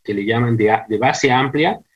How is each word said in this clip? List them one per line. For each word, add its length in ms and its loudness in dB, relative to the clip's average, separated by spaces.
que 100 -4
le 120 -4
llaman 320 2
de 120 4
a-, 180 -4
de 100 -2
base 340 0
amplia 480 0